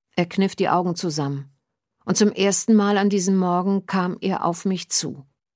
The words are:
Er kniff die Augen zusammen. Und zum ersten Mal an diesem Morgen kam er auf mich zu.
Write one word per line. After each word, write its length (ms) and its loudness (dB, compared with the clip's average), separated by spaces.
Er 120 0
kniff 280 0
die 140 0
Augen 260 0
zusammen. 540 -4
Und 120 -2
zum 160 4
ersten 420 2
Mal 240 4
an 120 2
diesem 260 0
Morgen 500 0
kam 340 -2
er 240 -2
auf 200 -4
mich 260 -2
zu. 340 -6